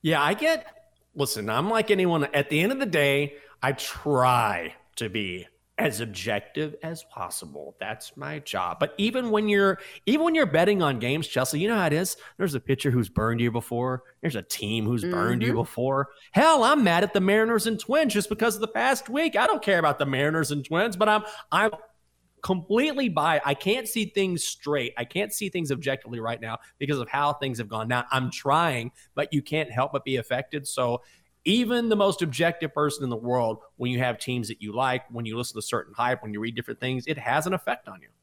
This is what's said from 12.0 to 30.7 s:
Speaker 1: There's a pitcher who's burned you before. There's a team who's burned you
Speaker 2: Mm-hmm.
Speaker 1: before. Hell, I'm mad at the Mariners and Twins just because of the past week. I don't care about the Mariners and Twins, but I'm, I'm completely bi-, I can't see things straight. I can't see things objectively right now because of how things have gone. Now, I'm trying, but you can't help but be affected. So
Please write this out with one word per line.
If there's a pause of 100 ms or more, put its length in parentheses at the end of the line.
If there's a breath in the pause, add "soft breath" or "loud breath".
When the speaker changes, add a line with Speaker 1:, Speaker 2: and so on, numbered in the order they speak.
Speaker 1:
There's
a
pitcher
who's
burned
you
before. (180 soft breath)
There's
a
team
who's
burned
you
Speaker 2:
Mm-hmm.
Speaker 1:
before. (240 loud breath)
Hell,
I'm
mad
at
the
Mariners
and
Twins
just
because
of
the
past
week.
I
don't
care
about
the
Mariners
and
Twins,
but
I'm, (260 loud breath)
I'm (720)
completely
bi-,
I
can't
see
things
straight.
I
can't
see
things
objectively
right
now (200 loud breath)
because
of
how
things
have
gone.
Now,
I'm
trying, (220 soft breath)
but
you
can't
help
but
be
affected.
So (460 soft breath)